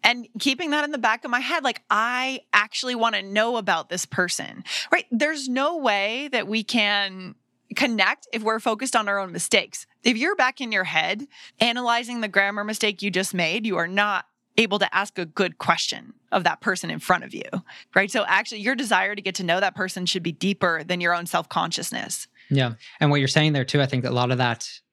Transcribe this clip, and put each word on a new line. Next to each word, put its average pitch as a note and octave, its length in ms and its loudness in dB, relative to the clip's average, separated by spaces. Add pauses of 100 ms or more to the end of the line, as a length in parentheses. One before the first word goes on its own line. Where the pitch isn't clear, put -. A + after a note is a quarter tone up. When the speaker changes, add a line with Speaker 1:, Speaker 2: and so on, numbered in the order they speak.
Speaker 1:
And A#3+ 240 0 (100)
keeping C#4 320 -2
that D4 140 2
in D4 80 -6
the C#4+ 60 -6
back A3+ 260 0
of C4 60 -6
my A#3+ 100 0
head, C4+ 240 -2
like, A#3+ 260 -2
I B3 500 0 (120)
actually A3 420 0
wanna A3+ 280 0
know G#3+ 340 2
about F#3 320 0
this F3 180 -4
person, - 560 -4 (300)
right? E4+ 180 0
There's C#4 380 0
no C#4 300 0
way A#3 500 0
that A#3+ 180 -2
we G#3+ 160 0
can G3+ 720 0 (400)
connect A3+ 580 2
if A3+ 100 -4
we're A3 180 0
focused A#3+ 340 -2
on G#3+ 140 2
our G3+ 100 0
own F#3+ 140 -4
mistakes. - 540 0 (180)
If A3+ 120 4
you're F4 200 -2
back B3+ 240 0
in A#3+ 120 -6
your F#3+ 120 2
head F3 420 0 (340)
analyzing A#3+ 600 0
the G#3+ 80 -2
grammar G3+ 360 2
mistake G#3+ 380 -2
you G3+ 80 0
just F#3 240 -2
made, F3+ 320 0
you F#3 100 0
are E3+ 120 0
not G3+ 360 0 (320)
able G#3 220 4
to G3 160 0
ask G3 240 -2
a F3 80 -4
good F3 320 -2
question - 540 0 (200)
of F3+ 120 0
that D#3+ 160 2
person F3+ 300 -4
in D#3 80 -6
front - 260 0
of - 100 -14
you, - 100 -8 (500)
right? F#3+ 160 4
So A3 160 0
actually, G#3 340 0
your A#3+ 140 0
desire G#3 400 0
to G3+ 80 -10
get F#3 140 -4
to F#3 80 -4
know F3 160 2
that F#3 140 0
person F#3 320 -4
should F3+ 160 0
be E3+ 100 -2
deeper F3 500 0
than F3+ 180 -2
your F3 140 2
own F3 120 -4
self-consciousness. - 1000 -4 (240)
Speaker 2:
Yeah. C3 240 2 (260)
And D3 100 4
what C#3+ 80 4
you're C3 100 2
saying D#3 240 4
there C3+ 120 2
too, C#3+ 180 2
I C3 40 4
think C3 180 0
that B2 80 -2
a - 20 -2
lot B2 160 2
of B2+ 80 2
that A#2+ 300 -2 (240)